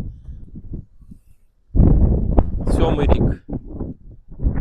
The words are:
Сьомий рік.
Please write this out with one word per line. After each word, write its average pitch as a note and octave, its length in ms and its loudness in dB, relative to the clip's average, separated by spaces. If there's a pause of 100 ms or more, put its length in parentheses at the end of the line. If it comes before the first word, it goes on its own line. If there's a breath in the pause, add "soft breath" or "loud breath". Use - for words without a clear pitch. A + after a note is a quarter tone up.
(2750)
Сьомий D3+ 300 0
рік. - 380 0 (1160)